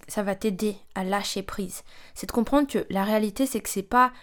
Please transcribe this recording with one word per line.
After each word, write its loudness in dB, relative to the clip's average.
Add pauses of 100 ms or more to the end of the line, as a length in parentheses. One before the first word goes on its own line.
ça -2
va 0
t'aider 0 (180)
à -2
lâcher -2
prise. -8 (320)
C'est -10
de -8
comprendre 4
que -2
la 2
réalité, 2
c'est -2
que -6
c'est -4
pas 4